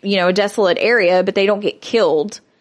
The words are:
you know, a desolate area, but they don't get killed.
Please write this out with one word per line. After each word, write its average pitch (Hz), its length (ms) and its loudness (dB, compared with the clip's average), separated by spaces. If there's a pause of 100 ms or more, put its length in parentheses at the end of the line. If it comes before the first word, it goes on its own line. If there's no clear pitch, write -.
you 196 140 -2
know, 180 120 2
a 185 40 2
desolate 196 480 0
area, 185 420 2
but 190 120 -2
they 196 120 0
don't 208 140 0
get 196 200 -6
killed. 175 600 -2 (200)